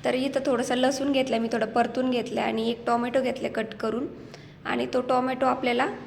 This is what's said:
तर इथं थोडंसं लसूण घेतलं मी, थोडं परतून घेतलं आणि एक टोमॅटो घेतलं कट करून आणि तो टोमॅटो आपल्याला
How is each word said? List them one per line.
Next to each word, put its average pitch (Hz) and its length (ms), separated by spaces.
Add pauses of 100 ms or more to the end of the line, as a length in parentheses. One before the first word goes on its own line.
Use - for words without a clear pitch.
तर 247 80
इथं 269 320
थोडंसं 247 300
लसूण 269 360
घेतलं 262 260
मी, 226 140
थोडं 226 140
परतून 240 440
घेतलं 226 320
आणि 226 280
एक 233 180
टोमॅटो 240 340
घेतलं 247 260
कट 226 180
करून 226 420 (580)
आणि 247 280
तो 254 80
टोमॅटो 254 440
आपल्याला 254 420 (200)